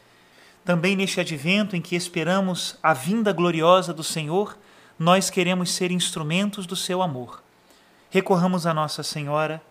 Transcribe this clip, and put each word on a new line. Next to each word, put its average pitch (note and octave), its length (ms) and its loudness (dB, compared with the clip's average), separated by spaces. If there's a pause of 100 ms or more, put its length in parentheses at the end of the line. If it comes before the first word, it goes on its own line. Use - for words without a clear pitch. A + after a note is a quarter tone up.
(640)
Também F3+ 320 2
neste F#3+ 240 -2
advento F3 560 0
em E3+ 60 -2
que - 120 -6
esperamos F3 880 -2
a D#3+ 120 4
vinda F#3+ 400 0
gloriosa E3+ 600 4
do D3+ 100 -10
Senhor, E3 540 -4 (400)
nós F3+ 320 4
queremos F3+ 420 0
ser F3+ 200 -2
instrumentos F3+ 720 -2
do F3+ 100 -8
seu F3+ 260 -2
amor. B2+ 420 -6 (640)
Recorramos F#3 580 2
a E3+ 80 2
Nossa D#3 300 -2
Senhora. D3+ 680 -4